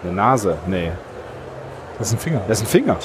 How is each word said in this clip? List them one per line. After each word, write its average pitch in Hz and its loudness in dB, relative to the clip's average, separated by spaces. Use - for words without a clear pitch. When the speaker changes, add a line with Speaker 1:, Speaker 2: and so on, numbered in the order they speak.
Speaker 1:
Eine 87 -4
Nase? 101 4
Nee. 87 0
Speaker 2:
Das 110 -2
ist 107 2
ein 110 0
Finger. 156 0
Speaker 1:
Das 107 2
ist 107 -2
ein - -4
Finger. 127 6